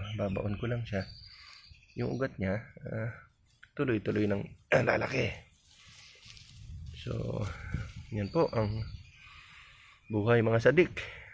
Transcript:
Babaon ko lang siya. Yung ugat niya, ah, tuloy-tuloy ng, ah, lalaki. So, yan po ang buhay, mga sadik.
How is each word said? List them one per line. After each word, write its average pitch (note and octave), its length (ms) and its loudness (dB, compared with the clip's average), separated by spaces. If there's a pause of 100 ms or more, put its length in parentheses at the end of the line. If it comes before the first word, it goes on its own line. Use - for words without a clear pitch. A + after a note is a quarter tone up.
(140)
Babaon G2+ 480 -2
ko A#2 80 -2
lang A#2 160 -2
siya. F#2+ 160 -2 (960)
Yung C3 160 -2
ugat C3 240 -2
niya, G2 240 0 (240)
ah, A2 240 -4 (640)
tuloy-tuloy G#2+ 560 2
ng, G2+ 160 0 (320)
ah, B2 80 6
lalaki. - 480 2 (1700)
So, - 400 -4 (720)
yan G2+ 160 -4
po E3 240 4
ang A2 280 0 (1200)
buhay, G#2+ 320 4
mga A2+ 240 4
sadik. D#3 400 6 (300)